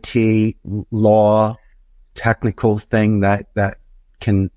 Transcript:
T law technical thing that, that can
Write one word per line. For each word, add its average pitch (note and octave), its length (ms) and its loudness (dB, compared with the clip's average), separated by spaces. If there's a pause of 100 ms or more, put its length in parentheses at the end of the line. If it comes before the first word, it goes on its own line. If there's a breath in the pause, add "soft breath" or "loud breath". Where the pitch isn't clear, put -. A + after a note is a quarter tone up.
T A2 540 0 (340)
law G#2+ 640 2 (580)
technical A2 680 -2
thing G#2+ 420 0
that, G2+ 340 -2
that G2 220 -4 (420)
can G2 380 0